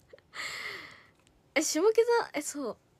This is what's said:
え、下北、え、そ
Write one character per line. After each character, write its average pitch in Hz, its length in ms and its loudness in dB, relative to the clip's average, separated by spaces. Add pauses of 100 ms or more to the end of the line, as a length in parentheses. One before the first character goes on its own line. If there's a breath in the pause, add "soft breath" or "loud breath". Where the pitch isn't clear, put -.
(1600 loud breath)
え、 311 60 4
下 302 180 0 (100)
北、 453 120 6 (300)
え、 294 100 -4
そ 269 360 -8 (200)